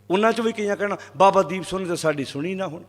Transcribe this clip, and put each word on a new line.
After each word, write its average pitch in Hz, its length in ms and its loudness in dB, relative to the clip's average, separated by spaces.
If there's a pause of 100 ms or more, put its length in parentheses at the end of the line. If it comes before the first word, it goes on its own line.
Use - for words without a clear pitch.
(100)
ਉਹਨਾਂ 214 220 4
ਚੋਂ 226 120 -2
ਵੀ 226 80 2
ਕਈਆਂ 202 240 -2
ਕਹਿਣਾ, 202 200 -4 (200)
"ਬਾਬਾ 190 260 6
ਦੀਪ 180 200 -2
ਸਿੰਘ 185 180 -6
ਨੇ 185 60 -6
ਤਾਂ 170 100 -2
ਸਾਡੀ 147 280 0
ਸੁਣੀ 160 300 -6
ਨਾ 190 120 -6
ਹੁਣ।" 160 220 -12